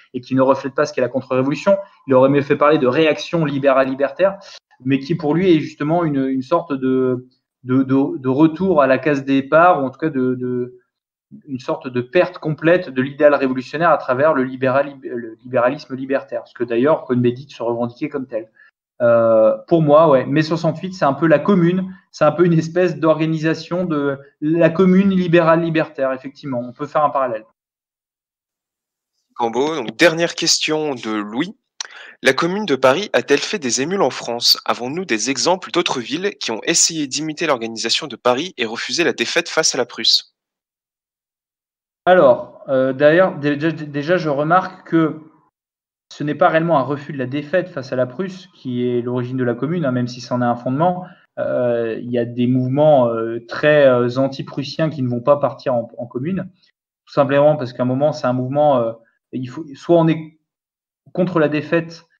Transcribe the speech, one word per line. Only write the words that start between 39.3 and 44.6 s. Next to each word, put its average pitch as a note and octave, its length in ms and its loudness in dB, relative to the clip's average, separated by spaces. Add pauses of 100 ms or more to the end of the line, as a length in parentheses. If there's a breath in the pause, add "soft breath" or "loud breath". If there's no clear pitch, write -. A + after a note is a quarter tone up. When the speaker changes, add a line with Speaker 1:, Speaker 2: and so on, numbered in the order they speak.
Speaker 2:
face - 260 -2
à C#3+ 40 -6
la B2 60 0
Prusse ? - 460 -2 (1800)
Speaker 1:
Alors, E3+ 640 4
euh, C3 240 0
d'ailleurs, D#3 460 4
dé-, C#3+ 180 -2
déjà, D#3 140 -2
déjà, D3 460 -4
je D#3+ 120 -2
remarque D#3+ 600 -2